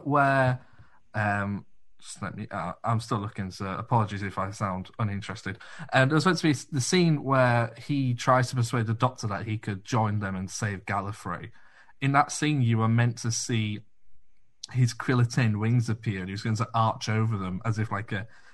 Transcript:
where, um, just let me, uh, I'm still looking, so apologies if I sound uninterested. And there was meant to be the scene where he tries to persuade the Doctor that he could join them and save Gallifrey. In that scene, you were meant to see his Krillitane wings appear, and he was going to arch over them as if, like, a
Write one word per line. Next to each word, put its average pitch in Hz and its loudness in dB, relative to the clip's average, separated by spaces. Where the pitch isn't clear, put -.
where, 135 4
um, 101 -2
just - -16
let 95 -8
me, 107 -10
uh, 92 -6
I'm 113 2
still 117 -2
looking, 101 -6
so 98 -8
apologies 101 0
if 95 -6
I 95 -4
sound 92 -6
uninterested. 101 -6
And 131 6
there 156 4
was 156 4
meant 175 4
to - -6
be 156 6
the 135 -2
scene 170 4
where 123 4
he 135 0
tries 127 4
to 135 -6
persuade 117 0
the 113 0
Doctor 123 0
that 98 -6
he 110 -2
could 98 -8
join 107 0
them 95 -4
and 92 -6
save 101 -6
Gallifrey. 101 -6
In 139 2
that 139 4
scene, 151 2
you 117 4
were 113 4
meant 117 4
to 117 -2
see 110 -2
his 123 2
Krillitane 120 2
wings 113 2
appear, 104 -2
and 92 -6
he 98 -6
was 107 -6
going 110 0
to 117 -2
arch 113 0
over 110 0
them 92 -4
as 107 -2
if, 107 -2
like, 101 -4
a 98 -6